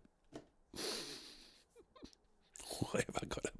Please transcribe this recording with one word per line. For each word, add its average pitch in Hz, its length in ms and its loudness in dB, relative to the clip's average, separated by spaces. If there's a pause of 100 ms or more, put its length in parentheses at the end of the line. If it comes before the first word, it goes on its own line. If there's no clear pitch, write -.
(340)
<laughs> - 80 -10 (2500)
Why - 260 6
have - 160 -2
I - 60 0
got - 180 2
a - 140 0